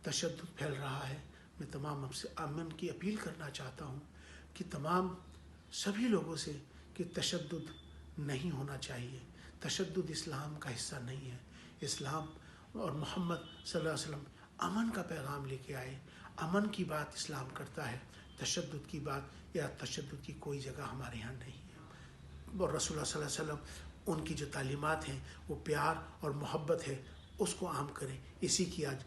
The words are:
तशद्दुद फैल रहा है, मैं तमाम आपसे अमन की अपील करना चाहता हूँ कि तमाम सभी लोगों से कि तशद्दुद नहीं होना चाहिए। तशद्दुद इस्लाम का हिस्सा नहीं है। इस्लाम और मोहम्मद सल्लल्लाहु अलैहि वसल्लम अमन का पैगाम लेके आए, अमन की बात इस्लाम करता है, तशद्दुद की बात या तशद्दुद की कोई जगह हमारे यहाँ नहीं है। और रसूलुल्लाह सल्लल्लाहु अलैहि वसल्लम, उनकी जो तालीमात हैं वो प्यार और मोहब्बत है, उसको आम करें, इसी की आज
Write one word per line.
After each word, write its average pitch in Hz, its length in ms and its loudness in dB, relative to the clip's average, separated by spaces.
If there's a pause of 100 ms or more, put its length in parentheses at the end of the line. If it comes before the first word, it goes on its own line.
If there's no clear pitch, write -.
तशद्दुद 160 440 2 (100)
फैल 143 140 2
रहा 139 280 0
है, 135 220 -2 (380)
मैं 139 100 -4
तमाम 143 340 0
आपसे - 360 -2
अमन 160 400 0
की 180 80 2
अपील 202 300 2
करना 170 320 -4
चाहता 135 340 -6
हूँ 139 180 -4 (540)
कि - 100 -2
तमाम 175 500 4 (580)
सभी 208 340 4
लोगों 165 300 6
से 156 140 0 (440)
कि 175 80 2 (120)
तशद्दुद 165 500 2 (540)
नहीं 143 300 2
होना 139 280 0
चाहिए। 127 420 -4 (420)
तशद्दुद 165 480 2
इस्लाम 147 460 -2
का 139 140 -4
हिस्सा 123 300 -2
नहीं 131 300 -4
है। 123 100 -6 (420)
इस्लाम 151 460 0 (480)
और 190 180 0
मोहम्मद 170 500 2 (200)
सल्लल्लाहु 156 320 4
अलैहि - 80 0
वसल्लम 147 200 -4 (380)
अमन 220 280 6
का 185 140 2
पैगाम 143 420 -2
लेके 135 280 -2
आए, 131 240 -4 (400)
अमन 190 300 6
की 190 180 2
बात 151 300 0
इस्लाम 131 360 -2
करता 139 320 -4
है, 123 160 -2 (400)
तशद्दुद 143 460 0
की 151 140 -2
बात 139 560 -2
या 147 100 4 (120)
तशद्दुद 139 420 -2
की - 200 -8
कोई 143 200 -2
जगह 135 260 -4
हमारे 123 320 -4
यहाँ 113 160 -2
नहीं 131 180 -8
है। - 1040 -10
और 156 180 6
रसूलुल्लाह 151 280 2
सल्लल्लाहु 147 300 2
अलैहि 156 80 2
वसल्लम, 151 180 0 (480)
उनकी 156 260 2
जो 139 140 0
तालीमात 143 560 4
हैं 139 180 -2 (260)
वो 147 160 0
प्यार 151 400 6 (200)
और 147 100 4
मोहब्बत 151 480 4
है, 135 180 0 (400)
उसको 185 280 4
आम 143 240 2
करें, 131 260 -2 (240)
इसी 185 240 8
की - 180 0
आज 139 220 0